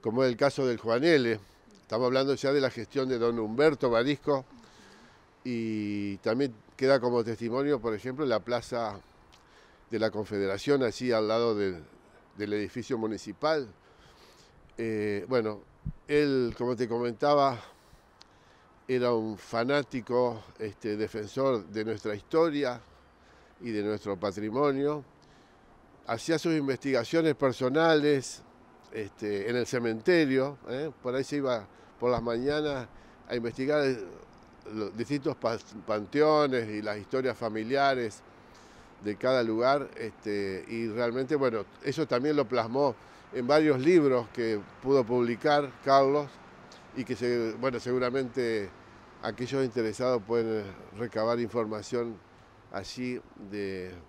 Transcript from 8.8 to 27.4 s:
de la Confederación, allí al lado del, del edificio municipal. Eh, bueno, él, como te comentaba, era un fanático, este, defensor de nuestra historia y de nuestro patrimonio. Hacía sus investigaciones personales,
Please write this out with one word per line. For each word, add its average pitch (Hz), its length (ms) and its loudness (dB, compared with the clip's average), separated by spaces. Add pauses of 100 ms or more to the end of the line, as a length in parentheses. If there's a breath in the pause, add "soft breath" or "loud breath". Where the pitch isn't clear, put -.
de 113 80 -2
la 110 100 4
Confederación, 101 720 0
allí 123 300 0
al 110 160 2
lado 113 280 2
del, 95 280 -2 (520)
del 104 180 -4
edificio 104 440 -4
municipal. 110 720 -2 (1080 loud breath)
Eh, 104 520 -2
bueno, 107 320 0 (460)
él, 135 500 2
como 123 180 -2
te 117 120 -2
comentaba, 120 720 2 (1300 loud breath)
era 123 260 2
un 110 240 -2
fanático, 123 1040 -2 (140)
este, 107 400 -6
defensor 110 680 -2
de 107 180 -4
nuestra 110 300 -4
historia 143 680 0 (800 soft breath)
y 120 80 -10
de 104 140 -2
nuestro 104 360 -4
patrimonio. 135 840 -2 (1040 loud breath)
Hacía 147 320 -2
sus 165 160 0
investigaciones 139 800 0
personales, 143 1040 2 (500)